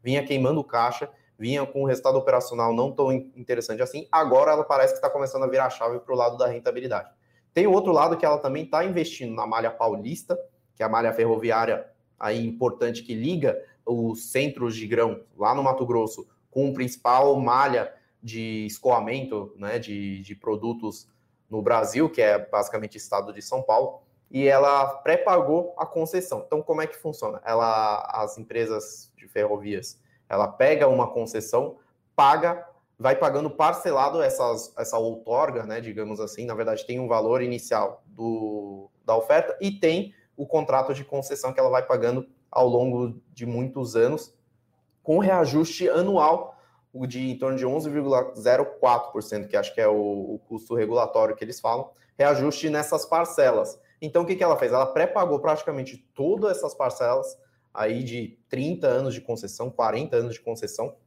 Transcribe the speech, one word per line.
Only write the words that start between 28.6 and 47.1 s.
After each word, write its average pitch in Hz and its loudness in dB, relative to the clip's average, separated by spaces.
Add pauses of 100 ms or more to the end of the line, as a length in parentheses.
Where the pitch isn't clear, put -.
de - -20
ferrovias, 104 -4 (260)
ela 101 0
pega 147 4
uma 123 4
concessão, 117 -4 (400)
paga, 160 4 (320)
vai 131 4
pagando 147 0
parcelado 156 2
essas, 127 -2
essa 117 -4
outorga, 117 -2
né, 110 -8
digamos 107 -10
assim, 107 -8
na 113 -6
verdade 110 -4
tem 127 -6
um 127 -6
valor 117 2
inicial 120 -4
do, 107 -8 (160)
da 113 4
oferta 147 2
e 196 -2
tem 175 0 (220)
o 139 -10
contrato 135 0
de 135 -10
concessão 135 -6
que 135 0
ela 131 4
vai 127 2
pagando 127 0 (240)
ao 127 4
longo 123 0 (120)
de 120 -14
muitos 120 -6
anos, 131 0 (680)
com 160 2
reajuste 165 2
anual, 175 2 (360)
o 127 -8
de 127 -6